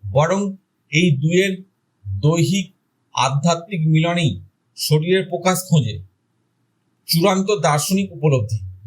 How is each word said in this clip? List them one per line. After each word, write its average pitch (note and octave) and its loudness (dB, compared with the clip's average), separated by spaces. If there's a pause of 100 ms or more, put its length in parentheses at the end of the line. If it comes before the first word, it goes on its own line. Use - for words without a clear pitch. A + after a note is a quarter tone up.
বরং D#3 0 (500)
এই E3+ 2
দুয়ের F3 2 (520)
দৈহিক D#3 0 (480)
আধ্যাত্মিক D#3 0
মিলনেই D#3+ 2 (440)
শরীরের E3+ 0
প্রকাশ F3+ -2
খোঁজে। A2 0 (1120)
চূড়ান্ত F#3+ 2 (120)
দার্শনিক E3+ 0
উপলব্ধি, C#3 0 (280)